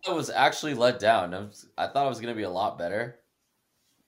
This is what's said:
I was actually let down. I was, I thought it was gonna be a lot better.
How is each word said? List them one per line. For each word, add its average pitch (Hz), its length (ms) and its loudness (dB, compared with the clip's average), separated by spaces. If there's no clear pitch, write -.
I 185 40 -2
was 151 180 -4
actually 147 440 2
let 123 240 4
down. 98 360 4
I 95 60 -6
was, 104 260 -16
I 92 120 0
thought 139 180 0
it - 20 0
was 117 120 -4
gonna 117 140 -6
be 107 100 -4
a 92 60 -2
lot 92 280 -2
better. 104 400 -4